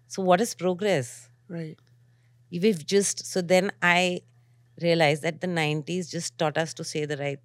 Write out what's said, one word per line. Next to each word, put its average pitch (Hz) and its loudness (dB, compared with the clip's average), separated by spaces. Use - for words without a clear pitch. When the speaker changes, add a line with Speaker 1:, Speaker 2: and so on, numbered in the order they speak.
Speaker 1:
So - -8
what 180 6
is 240 -2
progress? 175 -2
Speaker 2:
Right. 165 -12
Speaker 1:
We've 175 0
just, - 0
so - -2
then 185 2
I 180 2
realized 160 4
that 165 -4
the 185 -4
nineties 160 -2
just - -8
taught 151 0
us 160 -2
to 165 -10
say 156 -6
the 147 -6
right 139 -6